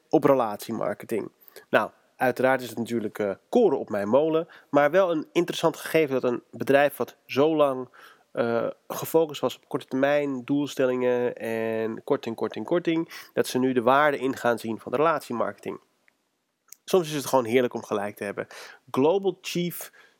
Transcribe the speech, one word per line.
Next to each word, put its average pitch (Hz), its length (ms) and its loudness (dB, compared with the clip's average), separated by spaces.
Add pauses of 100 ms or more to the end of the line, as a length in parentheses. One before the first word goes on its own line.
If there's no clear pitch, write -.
op 143 160 4
relatiemarketing. 107 1040 0 (400)
Nou, 110 200 2 (260)
uiteraard 127 460 0
is 123 60 -8
het 113 100 -10
natuurlijk, 110 400 -4
eh, 104 120 0 (180)
koren 208 300 4
op - 120 -8
mijn 101 180 -4
molen, 160 400 2 (220)
maar 143 200 4
wel 185 200 6
een 160 220 2
interessant 170 440 2
gegeven 139 440 2
dat 123 120 2
een 120 180 -2
bedrijf 135 460 4
wat - 200 -6 (100)
zo 147 300 2
lang, 131 320 0 (460)
eh, 117 320 -2 (220)
gefocust 151 520 0
was 127 160 -4
op - 120 -20
korte 135 180 -6
termijn 139 580 0
doelstellingen 127 920 0
en 113 680 -4
korting, 117 320 -2
korting, 110 300 -6
korting, 165 680 -2
dat 123 140 0
ze - 120 -2
nu 131 140 2
de 123 100 0
waarde 139 360 2
in 127 180 -4
gaan 120 220 0
zien 110 200 -6
van 107 140 -14
de 123 60 0
relatiemarketing. 120 840 -4 (1040)
Soms 175 240 -6
is 151 60 -8
het 131 120 -6
gewoon 131 180 0
heerlijk 120 300 0
om 117 100 -10
gelijk 104 320 -6
te - 80 -10
hebben. 104 220 -8 (440)
Global 180 500 0
Chief - 520 -6 (280)